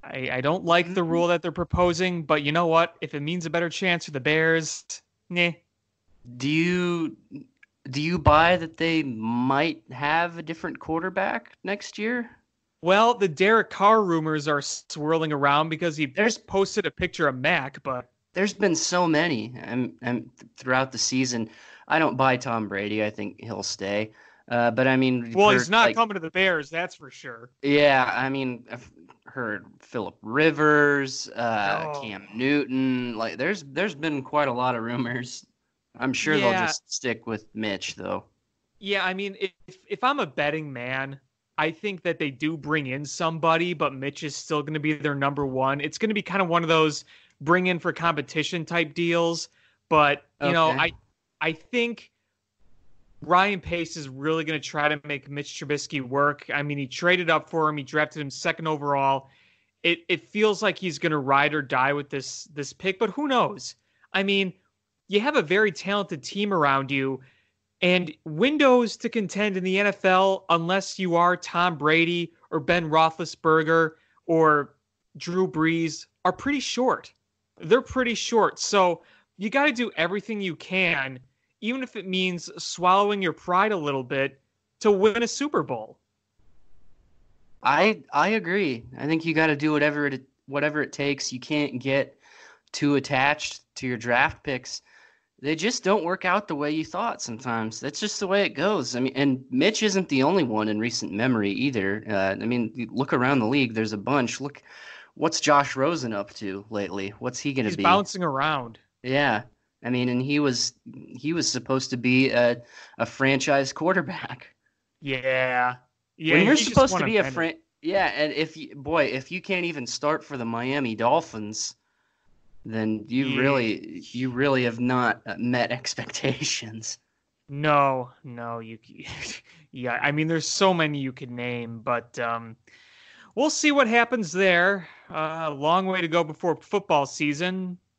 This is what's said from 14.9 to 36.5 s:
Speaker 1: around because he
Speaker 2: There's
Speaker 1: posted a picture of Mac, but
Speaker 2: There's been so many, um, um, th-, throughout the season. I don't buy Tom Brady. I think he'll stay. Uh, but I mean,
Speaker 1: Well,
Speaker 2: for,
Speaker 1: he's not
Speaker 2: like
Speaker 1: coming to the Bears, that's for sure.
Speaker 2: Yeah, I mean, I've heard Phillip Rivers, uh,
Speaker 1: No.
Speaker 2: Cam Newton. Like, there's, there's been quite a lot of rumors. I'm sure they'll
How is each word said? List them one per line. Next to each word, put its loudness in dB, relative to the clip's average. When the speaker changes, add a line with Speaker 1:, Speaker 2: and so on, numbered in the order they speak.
Speaker 1:
around 4
because -2
he 0
Speaker 2:
There's 0
Speaker 1:
posted -2
a -2
picture -2
of 0
Mac, -2
but -6
Speaker 2:
There's 0
been 2
so 0
many, 0
um, -4
um, -4
th-, -20
throughout 0
the -12
season. -2
I 2
don't 2
buy 2
Tom -4
Brady. -2
I 0
think -10
he'll -8
stay. -4
Uh, 2
but 2
I 4
mean, 0
Speaker 1:
Well, 6
Speaker 2:
for, 6
Speaker 1:
he's 2
not 4
Speaker 2:
like 0
Speaker 1:
coming 0
to -4
the -8
Bears, 0
that's -6
for -20
sure. -16
Speaker 2:
Yeah, 6
I 0
mean, -4
I've -14
heard -8
Phillip -8
Rivers, 2
uh, -2
Speaker 1:
No. -8
Speaker 2:
Cam -12
Newton. 0
Like, -6
there's, -4
there's -4
been -4
quite 0
a -2
lot 0
of -4
rumors. -6
I'm 0
sure 0
they'll 4